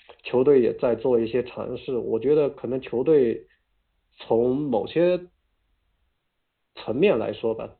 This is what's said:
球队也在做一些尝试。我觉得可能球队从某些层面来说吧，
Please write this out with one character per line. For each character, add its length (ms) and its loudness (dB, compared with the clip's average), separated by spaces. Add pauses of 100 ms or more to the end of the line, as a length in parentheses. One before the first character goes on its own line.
(240)
球 200 0
队 160 6
也 140 2
在 220 -2
做 240 2
一 80 -2
些 160 -2
尝 340 -10
试。 180 -8
我 240 -4
觉 140 2
得 160 2
可 180 -12
能 140 -4
球 220 -4
队 420 2 (720)
从 400 0
某 300 -2
些 340 0 (1500)
层 220 -8
面 220 2
来 140 -4
说 220 -4
吧， 160 -12 (100)